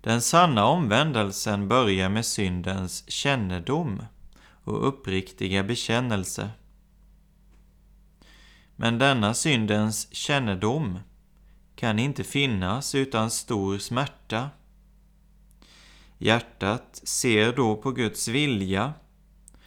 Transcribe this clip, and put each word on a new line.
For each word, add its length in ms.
Den 220
sanna 420
omvändelsen 1040
börjar 400
med 180
syndens 840
kännedom 920
och 240
uppriktiga 760
bekännelse. 880
Men 220
denna 360
syndens 800
kännedom 840
kan 220
inte 260
finnas 680
utan 360
stor 480
smärta. 720
Hjärtat 840
ser 480
då 240
på 140
Guds 380
vilja 640